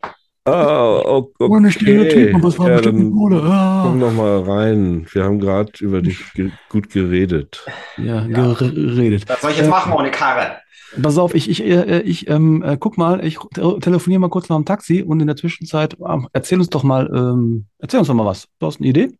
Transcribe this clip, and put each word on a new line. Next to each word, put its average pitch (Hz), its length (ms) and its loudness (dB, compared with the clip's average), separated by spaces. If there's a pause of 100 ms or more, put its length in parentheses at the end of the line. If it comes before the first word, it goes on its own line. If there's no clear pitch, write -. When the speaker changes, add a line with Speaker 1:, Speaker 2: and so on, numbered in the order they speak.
(440)
Speaker 1:
Ah, 135 600 2
o-, 131 340 0
okay. 117 140 0
Speaker 2:
Ohne 208 200 6
Stereotypen, 202 720 4
was 170 160 2
war 180 80 2
Speaker 1:
Ja, 170 80 4
Speaker 2:
bestimmt 113 240 2
Speaker 1:
dann 208 60 2
Speaker 2:
eine 214 80 -2
Kohle? 202 280 2
Ah. 190 440 2
Speaker 1:
komm 170 120 0
noch 120 140 0
mal 107 300 0
rein. 98 680 0
Wir 95 140 0
haben 101 160 0
grad 98 400 -4
über 98 200 -2
dich 90 340 -6
ge-, 95 180 -4 (160)
gut 104 220 -4
geredet. 90 760 -2 (300)
Speaker 2:
Ja, 113 280 -6
Speaker 3:
Ja. 120 280 0
Speaker 2:
geredet. 120 760 0
Speaker 3:
Was 127 120 -4
soll 147 100 -2
ich 147 60 -4
jetzt 156 100 2
Speaker 2:
Äh, 156 40 2
Speaker 3:
machen 185 220 0
ohne 139 200 -2
Karre? - 460 -2 (440)
Speaker 2:
Pass 147 160 2
auf, 175 160 2
ich, - 160 -2
ich, 190 140 -4
äh, 180 380 2
ich, 175 280 -6
ähm, 156 320 2
äh, - 160 -2
guck - 200 -6
mal, 175 280 0
ich 156 100 -6 (160)
te-, 180 280 -2
telefoniere 180 400 0
mal 180 100 0
kurz 185 180 -4
nach 165 80 0
dem 151 80 0
Taxi 190 380 -2
und 160 180 -2
in 151 60 0
der 147 100 -2
Zwischenzeit, 160 600 -6 (120)
ähm, 156 240 -4
erzähl 156 260 -2
uns 180 120 0
doch 139 140 -2
mal, 131 280 0
ähm, 120 540 -2 (140)
erzähl - 180 -4
uns 185 80 2
doch 127 80 0
mal 113 100 2
was. 95 220 -4 (140)
Du 160 80 -4
hast 151 100 -10
eine 143 80 -4
Idee? 165 340 0